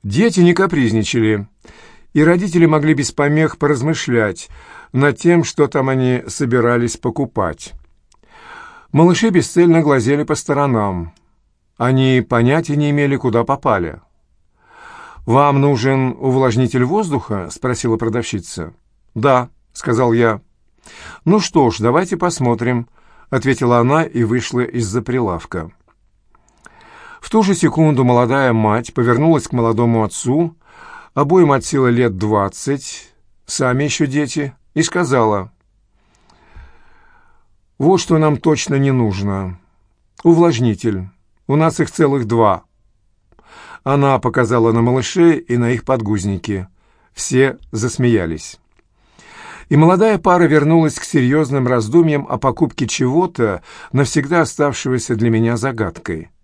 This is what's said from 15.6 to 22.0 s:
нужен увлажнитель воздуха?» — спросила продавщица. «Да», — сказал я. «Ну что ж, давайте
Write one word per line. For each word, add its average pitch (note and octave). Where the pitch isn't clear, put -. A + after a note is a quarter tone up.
нужен C3+
увлажнитель B2+
воздуха?» — B2+
спросила B2
продавщица. A2
«Да», — B2
сказал A#2+
я. A2+
«Ну G3
что D3
ж, -
давайте D#3